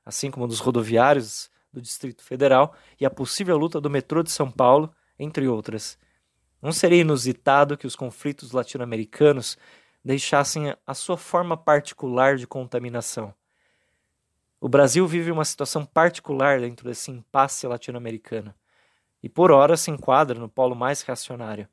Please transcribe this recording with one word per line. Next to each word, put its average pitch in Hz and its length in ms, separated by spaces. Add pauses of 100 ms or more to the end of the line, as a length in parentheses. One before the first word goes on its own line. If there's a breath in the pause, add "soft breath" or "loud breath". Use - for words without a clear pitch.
assim 135 260
como 127 160
dos 113 140
rodoviários 120 880 (220)
do 123 100
Distrito - 400
Federal, 135 520 (260 soft breath)
e - 40
a 135 60
possível 180 460
luta 156 240
do 143 100
metrô 143 320
de 160 80
São 135 200
Paulo, 135 440 (240)
entre 139 300
outras. 110 500 (640)
Não 147 100
seria 175 280
inusitado 139 760
que - 100
os 127 100
conflitos 135 560
latino-americanos 123 1040 (480 soft breath)
deixassem 139 720 (120)
a 135 60
sua 175 240
forma 175 400
particular 139 800
de 123 100
contaminação. 120 840 (1300)
O - 80
Brasil 139 380
vive 170 240
uma 156 140
situação 147 420
particular 143 760
dentro 120 260
desse 123 240
impasse 135 560
latino-americano, 117 880 (680)
e - 60
por 175 220
ora 147 260
se - 140
enquadra 135 480
no 113 120
polo 127 260
mais 127 240
reacionário. 113 720